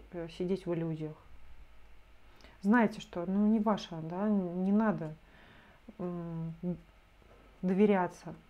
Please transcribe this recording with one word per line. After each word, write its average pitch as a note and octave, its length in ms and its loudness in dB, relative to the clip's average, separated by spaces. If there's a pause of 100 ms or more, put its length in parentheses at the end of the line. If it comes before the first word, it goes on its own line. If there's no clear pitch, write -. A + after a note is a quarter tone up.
(140)
э, E3+ 140 -8 (100)
сидеть F#3 300 -2
в F3 60 0
иллюзиях. D#3+ 420 -4 (1500)
Знайте, G#3+ 400 4
что, - 240 -8
ну, G3 220 2
не A3 120 4
ваше, G#3 440 0
да, F3+ 260 -2
не F#3 420 0
надо, E3+ 440 2 (840)
м, E3+ 560 -6 (1080)
доверяться. F#3 720 2 (140)